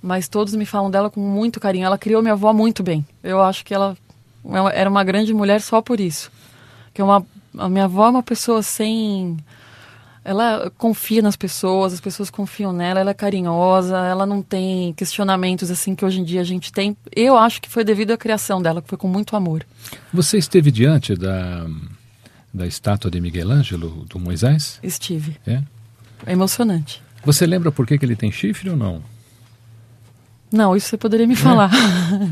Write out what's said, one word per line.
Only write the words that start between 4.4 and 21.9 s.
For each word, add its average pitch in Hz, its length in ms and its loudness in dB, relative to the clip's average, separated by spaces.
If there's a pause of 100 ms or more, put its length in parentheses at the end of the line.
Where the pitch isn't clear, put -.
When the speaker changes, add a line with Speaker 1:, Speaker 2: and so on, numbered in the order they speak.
Speaker 1:
ela 190 260 0
era 190 180 0
uma 196 140 4
grande 208 300 0
mulher 208 260 2
só 220 220 0
por 233 180 -2
isso. 170 320 -4 (600)
Que - 80 -4
é - 20 2
uma, 196 220 4 (320)
a 185 100 -4
minha 190 180 2
avó 190 200 2
é 233 60 6
uma 254 120 2
pessoa 226 380 -2
sem, 208 760 -4 (880)
ela 208 540 -2
confia 220 460 0
nas 202 120 2
pessoas, 190 560 -2
as 180 80 -10
pessoas 196 300 -10
confiam 196 420 -6
nela, 180 280 -2
ela 190 120 0
é - 40 -2
carinhosa, 185 840 0
ela 185 300 0
não 202 160 -2
tem 185 500 -2
questionamentos 185 760 -2
assim 185 240 -4
que 202 100 -2
hoje 185 160 0
em - 20 -2
dia 175 160 -2
a 180 40 0
gente 180 280 -6
tem. 202 240 -2 (180)
Eu 247 220 6
acho 226 260 4
que - 80 -16
foi 233 140 -2
devido 208 280 0
à 226 60 0
criação 208 440 -2
dela, 170 200 0
que - 60 -18
foi 185 100 -8
com 190 100 -4
muito 202 280 -2
amor. 165 300 -2 (480)
Speaker 2:
Você 175 240 2
esteve 156 320 4
diante 131 460 2
da, 90 500 -4 (880)